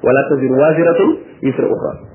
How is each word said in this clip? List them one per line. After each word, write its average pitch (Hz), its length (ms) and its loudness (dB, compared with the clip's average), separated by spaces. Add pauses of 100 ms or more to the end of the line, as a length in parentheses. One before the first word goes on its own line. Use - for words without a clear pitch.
"Wala 127 260 2
taziru 131 260 0
waaziratun 165 560 2 (280)
wizra - 280 -2
uxra." - 260 -4 (220)